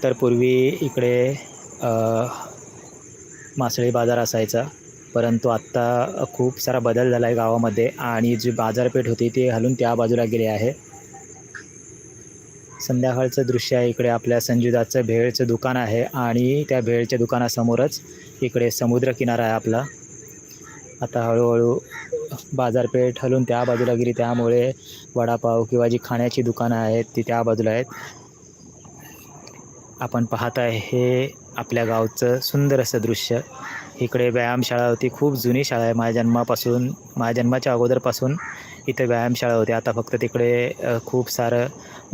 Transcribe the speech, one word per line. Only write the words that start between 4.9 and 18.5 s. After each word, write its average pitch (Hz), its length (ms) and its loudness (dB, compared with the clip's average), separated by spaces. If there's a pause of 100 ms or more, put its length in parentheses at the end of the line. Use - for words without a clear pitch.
परंतु 117 340 2
आत्ता 120 760 0 (100)
खूप 127 260 -2
सारा 127 200 -2
बदल 120 320 2
झाला 120 140 2
आहे 117 100 2
गावामध्ये 117 540 2 (100)
आणि 120 360 0
जी 117 160 -2
बाजारपेठ 117 560 0
होती 117 220 0
ती 127 180 2
हलून 117 260 2
त्या 120 220 0
बाजूला 117 280 2
गेली 113 220 0
आहे. 110 280 0 (2000)
संध्याकाळचं 127 680 0
दृश्य 123 280 0
आहे. 123 140 2
इकडे 123 180 0
आपल्या 117 320 2
संजूदाचं 120 640 2
भेळचं 117 460 0
दुकान 123 300 0
आहे 117 260 0
आणि 127 680 0
त्या 127 120 2
भेळच्या 117 380 0
दुकानासमोरच 120 840 0 (400)
इकडे 120 300 0